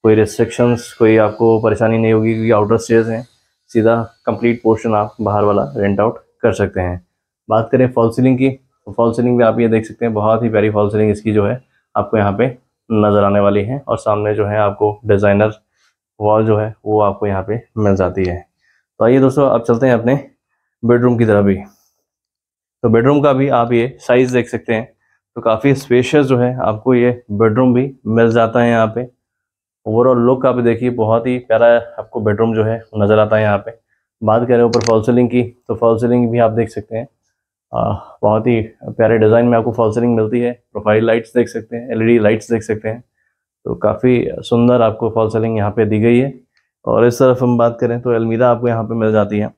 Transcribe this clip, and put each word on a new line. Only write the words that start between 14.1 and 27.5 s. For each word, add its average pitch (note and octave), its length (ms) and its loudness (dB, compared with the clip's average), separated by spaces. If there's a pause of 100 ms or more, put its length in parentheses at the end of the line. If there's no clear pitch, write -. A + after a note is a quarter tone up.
जो G2+ 120 -2
है G#2 120 -4
आपको G#2 480 -2
designer G#2 460 2 (680)
wall G#2+ 240 2
जो G#2+ 120 2
है G#2+ 180 -6 (100)
वो G#2+ 160 0
आपको G2+ 260 -2
यहाँ F#2+ 200 -4
पे A2 160 -6 (140)
मिल G#2 180 0
जाती F#2 300 -2
है। F#2 200 -8 (540)
तो A2+ 60 2
आइए C3 140 4
दोस्तों C3+ 300 2
अब A#2 120 0
चलते A#2+ 260 0
हैं B2 60 2
अपने A#2+ 360 -2 (560)
bedroom A#2+ 320 2
की A2+ 80 2
तरफ G#2 200 2
भी। G2 100 0 (1300)
तो A#2 60 2
bedroom C3+ 320 2
का C#3+ 120 2
भी C3+ 160 0
आप A#2+ 240 0
ये A#2+ 260 -2
size B2 320 2
देख B2 180 -2
सकते A#2 240 -6
हैं, A2 200 -6 (420)
तो A#2 60 -10
काफ़ी B2 340 0
spacious B2+ 500 0
जो B2+ 120 0
है B2 220 0
आपको A2 340 -2
ये B2 380 0
bedroom A2+ 420 2